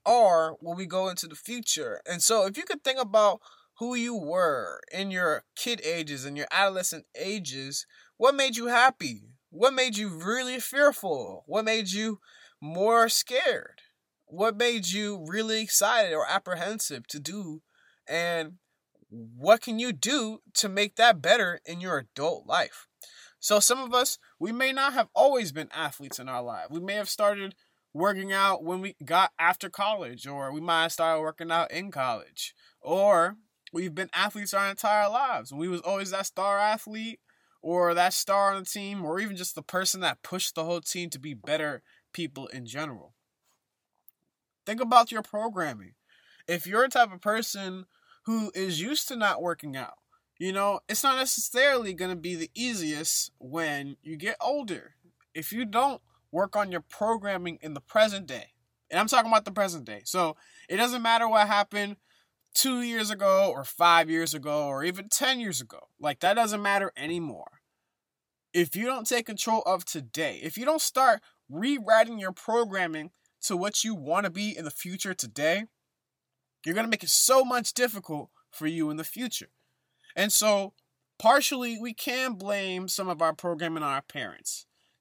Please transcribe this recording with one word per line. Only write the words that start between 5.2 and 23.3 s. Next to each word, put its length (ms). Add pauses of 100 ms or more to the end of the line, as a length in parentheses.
kid 260
ages, 440
in 100
your 140
adolescent 560 (120)
ages, 680 (320)
what 160
made 200
you 120
happy? 640 (180)
What 240
made 240
you 140
really 500
fearful? 840
What 180
made 260
you 300 (400)
more 480
scared? 720 (460)
What 320
made 300
you 380
really 360
excited 500
or 160
apprehensive 800
to 120
do? 440 (440)
And 520 (500)
what 540
can 160
you 120
do 500 (160)
to 120
make 280
that 260
better 420
in 160
your 160
adult 500
life? 420 (520)